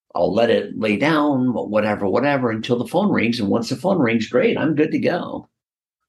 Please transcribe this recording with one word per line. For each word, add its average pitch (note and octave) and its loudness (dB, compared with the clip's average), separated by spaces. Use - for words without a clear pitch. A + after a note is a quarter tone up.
I'll F2 0
let A2+ 2
it G2+ 0
lay G#2 0
down, C#3+ 2
whatever, G2+ 0
whatever, B2+ 0
until A2+ -2
the A#2+ -4
phone F#3+ 0
rings. A2+ 0
And G2+ -2
once G#2+ 0
the C3 -4
phone F#3 0
rings, A2+ 0
great, G#3 2
I'm D3 0
good D3+ 0
to D#3 -2
go. - -4